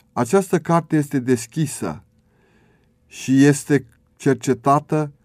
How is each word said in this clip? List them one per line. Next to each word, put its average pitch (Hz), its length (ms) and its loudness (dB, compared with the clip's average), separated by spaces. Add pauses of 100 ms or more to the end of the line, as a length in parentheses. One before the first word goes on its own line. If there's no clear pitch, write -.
(140)
această 185 460 0
carte 170 360 -2
este 147 240 -2
deschisă 120 840 -4 (1040)
și 135 400 2
este 143 400 2 (300)
cercetată, 143 960 0 (140)